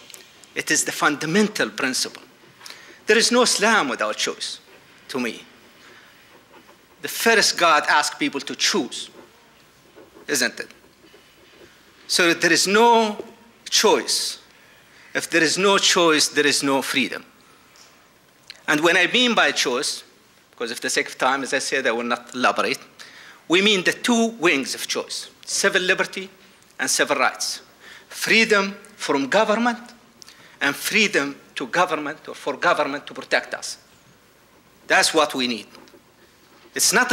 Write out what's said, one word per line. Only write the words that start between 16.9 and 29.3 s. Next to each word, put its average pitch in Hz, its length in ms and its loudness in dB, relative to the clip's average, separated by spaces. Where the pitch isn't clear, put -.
And 151 120 2
when 170 160 4
I 175 100 4
mean 233 280 2
by 165 180 4
choice, - 520 -4
because 117 220 -8
of - 80 -10
the 131 100 -4
sake 143 180 -2
of - 80 -14
time, 135 260 0
as 127 120 -6
I 135 40 2
said, 135 280 -2
I 120 60 2
will 120 120 -2
not 120 300 -6
elaborate, 120 440 0
we 180 140 4
mean 202 200 2
the 165 100 0
two 117 360 0
wings 139 360 0
of - 120 -10
choice, - 440 -8
civil 196 360 0
liberty 185 460 -2
and 131 120 -4
civil 143 260 0
rights. - 460 -2
Freedom 208 640 2
from 262 320 -2
government 220 500 2